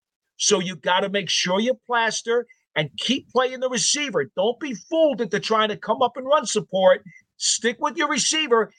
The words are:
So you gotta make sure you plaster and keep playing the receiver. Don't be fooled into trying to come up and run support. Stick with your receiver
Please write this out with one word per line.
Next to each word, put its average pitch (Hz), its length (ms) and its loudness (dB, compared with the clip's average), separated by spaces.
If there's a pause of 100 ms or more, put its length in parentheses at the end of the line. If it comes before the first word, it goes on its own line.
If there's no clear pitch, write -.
(420)
So 196 180 2
you 175 180 -6
gotta 190 320 0
make 190 200 -2
sure 185 300 0
you 240 140 2 (120)
plaster 233 640 -2 (260)
and 156 240 -2
keep - 320 -4
playing 254 300 -2
the 254 80 -2
receiver. 240 720 -2
Don't 208 200 0
be 277 160 -8
fooled 294 460 0
into 208 180 -2
trying 214 300 0
to 208 80 -6
come 214 260 -2
up 240 140 0
and 254 100 -10
run 285 200 2
support. 185 580 2 (320)
Stick - 460 -2
with 294 160 -2
your 302 100 0
receiver 277 720 0